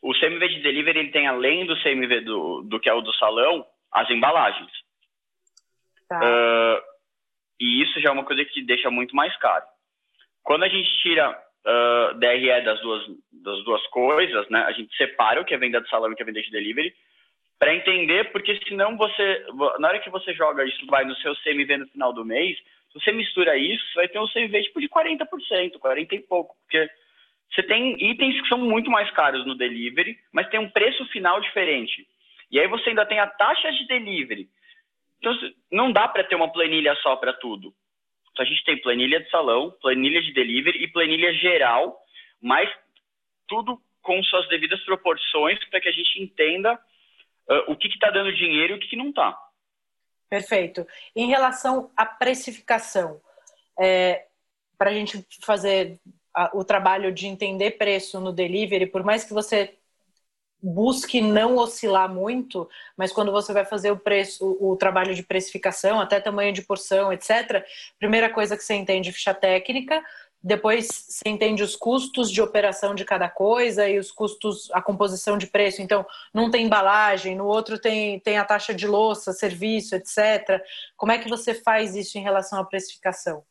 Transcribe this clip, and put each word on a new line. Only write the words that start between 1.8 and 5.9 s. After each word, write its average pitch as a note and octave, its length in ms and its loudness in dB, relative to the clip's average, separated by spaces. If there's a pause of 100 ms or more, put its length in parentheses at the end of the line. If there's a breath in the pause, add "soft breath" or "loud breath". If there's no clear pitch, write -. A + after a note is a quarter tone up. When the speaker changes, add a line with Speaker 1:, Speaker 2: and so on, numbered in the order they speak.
Speaker 1:
C D3+ 80 2
M C3 160 -2
V A#2+ 160 0
do, F#2+ 400 -6
do G#2+ 180 -6
que - 80 0
é A2+ 60 4
o A#2 80 -2
do A2 100 -6
salão, B2 540 2 (260)
as A2 160 2
embalagens. B2 640 2 (1400)